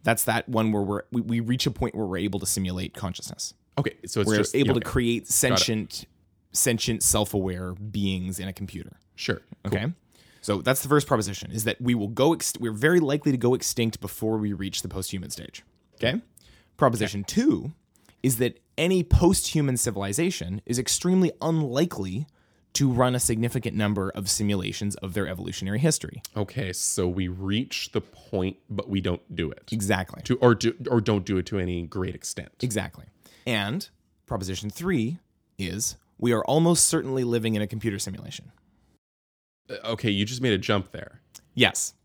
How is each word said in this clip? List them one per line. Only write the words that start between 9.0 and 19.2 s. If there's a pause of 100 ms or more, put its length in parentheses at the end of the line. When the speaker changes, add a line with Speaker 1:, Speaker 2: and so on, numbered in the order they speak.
Speaker 2:
Sure. (240)
Cool.
Speaker 1:
Okay? (480)
So
that's
the
first
proposition,
is
that
we
will
go
ex-,
we're
very
likely
to
go
extinct
before
we
reach
the
post-human
stage. (340)
Okay? (560)
Proposition
Speaker 2:
Okay.
Speaker 1:
two (520)
is
that (180)
any
post-human